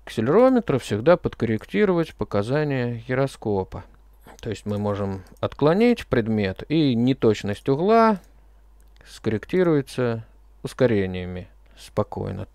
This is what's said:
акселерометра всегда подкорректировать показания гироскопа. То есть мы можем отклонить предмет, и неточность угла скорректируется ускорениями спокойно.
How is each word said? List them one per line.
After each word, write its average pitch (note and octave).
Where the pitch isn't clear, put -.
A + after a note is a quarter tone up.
акселерометра F#3+
всегда A#2+
подкорректировать E3
показания A#2+
гироскопа. G#2+
То A#2+
есть -
мы G#2
можем G2+
отклонить G3
предмет, G#2+
и D3
неточность A2+
угла G#3+
скорректируется B2+
ускорениями F#2
спокойно. G2